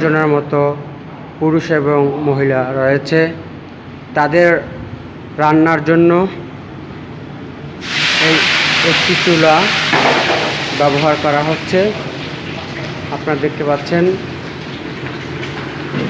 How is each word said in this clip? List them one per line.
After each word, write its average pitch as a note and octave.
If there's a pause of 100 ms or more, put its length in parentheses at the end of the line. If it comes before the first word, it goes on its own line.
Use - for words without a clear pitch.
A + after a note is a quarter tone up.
জনের D#3
মতো C#3+ (760)
পুরুষ D#3 (140)
এবং C#3+ (280)
মহিলা C3+ (200)
রয়েছে। C#3+ (1000)
তাদের E3 (920)
রান্নার D#3+
জন্য E3+ (2250)
এই D#3+ (540)
একটি E3+ (100)
চুলা D#3+ (1200)
ব্যবহার C#3+ (100)
করা D3
হচ্ছে, D#3+ (1300)
আপনারা D3
দেখতে D3
পাচ্ছেন। E3 (2000)